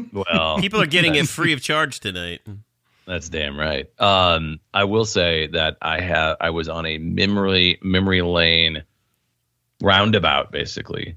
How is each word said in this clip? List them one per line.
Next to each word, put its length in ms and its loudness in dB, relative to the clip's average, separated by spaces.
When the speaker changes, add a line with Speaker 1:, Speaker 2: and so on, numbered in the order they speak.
Speaker 1:
Well, 460 2
Speaker 2:
people 220 0
are 40 2
getting 300 2
it 60 2
Speaker 1:
that's 100 0
Speaker 2:
free 200 0
of 100 -2
charge 380 -2
tonight. 400 -8
Speaker 1:
That's 220 -8
damn 320 -6
right. 280 -4
Um, 600 2
I 120 2
will 180 2
say 440 0
that 340 -2
I 180 -2
have, 400 0
I 120 0
was 180 -4
on 160 -6
a 140 -6
memory, 840 2
memory 400 2
lane 600 2
roundabout, 720 2
basically. 640 -8